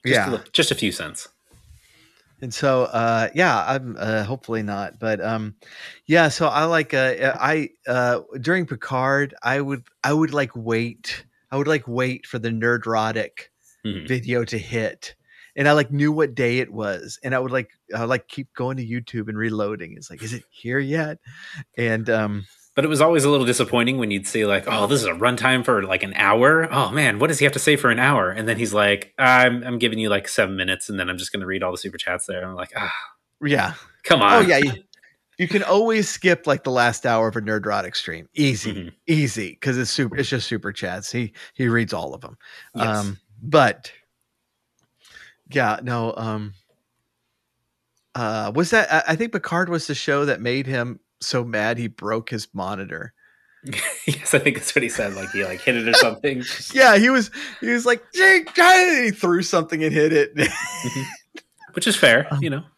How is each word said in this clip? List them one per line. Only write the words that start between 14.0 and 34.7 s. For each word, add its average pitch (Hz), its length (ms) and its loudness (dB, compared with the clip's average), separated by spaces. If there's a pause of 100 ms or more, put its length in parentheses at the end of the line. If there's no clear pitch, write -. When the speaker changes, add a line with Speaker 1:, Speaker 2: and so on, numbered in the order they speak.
Speaker 2:
video 120 380 -2
to 110 160 -6
hit. - 560 -8 (400)
And 143 120 2
I, 147 40 6
like, 143 200 4
knew 143 200 2
what 147 240 0
day 123 240 0
it 123 120 -6
was. 101 520 -8
And 131 100 -2
I 131 60 0
would, 127 100 -4
like, 127 220 -4 (240)
I 113 60 -4
would, 117 80 -4
like, 127 180 -2
keep - 260 -12
going 131 240 -6
to 127 80 -6
YouTube 117 420 -8
and 110 80 -8
reloading. 107 640 -4
It's - 140 -20
like, 78 100 -16
"Is 110 120 -10
it 120 180 -12
here 120 260 -6
yet?" 151 400 -4 (580)
And, 113 360 -2
um, 104 340 -2 (280)
Speaker 1:
But 139 120 2
it - 20 0
was 151 140 2
always 156 240 4
a 147 40 4
little 139 160 4
disappointing 123 520 2
when 110 140 -2
you'd 101 160 -4
see, 110 180 0
like, 101 200 0
"Oh, 104 220 0
this 135 140 2
is 110 60 -2
a 87 60 -2
runtime 120 520 2
for, 110 180 2
like, 95 200 -2
an 98 120 -8
hour? 131 560 4
Oh, 135 180 0
man, 120 300 0
what 151 80 4
does 156 120 0
he 143 40 4
have 139 100 4
to - 60 -4
say 151 160 4
for 127 140 2
an 117 100 2
hour?" 127 320 2
And 107 160 -6
then 113 100 -2
he's 113 160 -2
like, 101 460 0
"I'm, 127 440 4
I'm 123 140 -6
giving 110 220 0
you, 110 100 -2
like, 98 200 0
seven 95 260 0
minutes, 92 340 -4
and 101 80 -6
then 90 120 -4
I'm 90 80 -6
just - 160 -6
gonna 98 120 -4
read 92 180 -4
all 90 80 -2
the 90 60 -8
super 95 200 -12
chats 90 300 -6
there." 92 100 -8
And 92 100 -8
I'm 92 80 -12
like, 90 220 -10
"Ah, - 160 -6 (500)
Speaker 2:
Yeah. 143 300 0 (300)
Speaker 1:
come 151 180 6
Speaker 2:
Oh, 101 40 6
Speaker 1:
on." 202 220 8
Speaker 2:
yeah, 156 120 4
you, 139 120 2 (680)